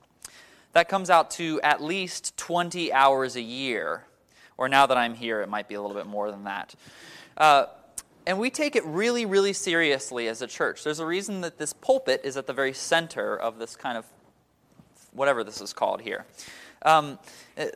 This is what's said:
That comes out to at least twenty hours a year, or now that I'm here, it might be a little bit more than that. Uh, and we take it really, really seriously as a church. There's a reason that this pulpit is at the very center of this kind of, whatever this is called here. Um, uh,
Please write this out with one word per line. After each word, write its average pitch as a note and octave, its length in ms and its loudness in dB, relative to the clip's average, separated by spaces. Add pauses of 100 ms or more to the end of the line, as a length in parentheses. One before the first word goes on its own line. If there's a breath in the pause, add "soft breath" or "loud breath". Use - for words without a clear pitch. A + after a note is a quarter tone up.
(720 loud breath)
That E3+ 160 6
comes F#3+ 220 0
out E3 200 6
to D#3+ 300 -4
at D3 220 2
least F3+ 540 -6
twenty F3 540 -4
hours C3 440 4
a B2 60 -6
year, A2+ 640 -6 (520 soft breath)
or C3 100 -2
now C#3 200 8
that B2+ 100 4
I'm A#2+ 160 2
here, A2+ 280 -4
it F#2+ 60 -4
might G#2 200 -4
be G2+ 80 -10
a G#2 60 -6
little G2+ 140 -6
bit F#2+ 120 -8
more G#2 240 -6
than G2+ 140 -12
that. G2 280 -8 (640 loud breath)
Uh, D3 300 8 (580)
and F#3+ 140 -2
we A#3+ 100 0
take D4 260 -2
it A#3 80 2
really, A3 440 0
really G3 260 4
seriously C#3+ 760 0
as A2+ 140 -4
a B2 60 -6
church. - 360 -4
There's D3+ 160 -4
a D#3+ 60 -6
reason F#3+ 360 -4
that E3+ 180 -8
this D3+ 120 -6
pulpit C4 520 0
is C3+ 120 -6
at C3+ 120 -8
the C3+ 60 -6
very C3 200 0
center C3 640 -2
of A2+ 220 -6
this A2+ 160 -12
kind B2+ 200 -8
of, A2 120 -10 (1040)
whatever B2+ 300 2
this G#2 180 -10
is G2+ 100 -10
called G2 300 -2
here. G#2+ 240 -8 (560 loud breath)
Um, D3+ 380 4 (360 loud breath)
uh, D3+ 100 -4 (100)